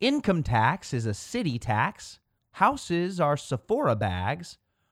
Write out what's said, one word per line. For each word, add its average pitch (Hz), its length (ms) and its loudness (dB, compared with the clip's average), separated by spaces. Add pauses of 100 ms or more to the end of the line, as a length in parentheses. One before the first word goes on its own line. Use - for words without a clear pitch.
income 214 420 2
tax 117 500 2
is 117 120 -2
a 107 80 0
city 160 440 -4
tax, 123 640 -2 (320)
houses 185 680 0
are 147 180 2
Sephora 147 580 0
bags, 101 600 -4 (340)